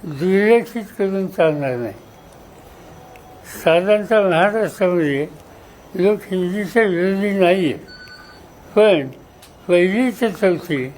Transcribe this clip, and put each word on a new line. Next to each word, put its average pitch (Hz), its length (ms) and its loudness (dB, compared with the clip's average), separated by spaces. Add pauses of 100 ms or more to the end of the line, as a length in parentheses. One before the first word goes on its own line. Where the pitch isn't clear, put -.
दुर्लक्षित 202 800 0 (160)
करून 196 280 -2
चालणार 151 500 -2
नाही. 110 180 -8 (1700)
साधारणतः 196 640 2
महाराष्ट्रामध्ये 175 960 0 (680)
लोक 196 240 0 (120)
हिंदीच्या 185 520 -2
विरोधी 196 480 0
नाही 185 420 2
आहेत, 90 60 -8 (960)
पण 190 340 4 (600)
पहिली 190 420 2
ते 226 200 -2
चौथी 156 680 -2